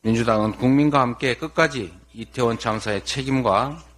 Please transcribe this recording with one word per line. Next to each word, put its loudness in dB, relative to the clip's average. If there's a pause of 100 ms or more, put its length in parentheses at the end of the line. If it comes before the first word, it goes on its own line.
민주당은 0
국민과 2
함께 -2
끝까지 -2 (220)
이태원 -2
참사의 -2
책임과 0 (140)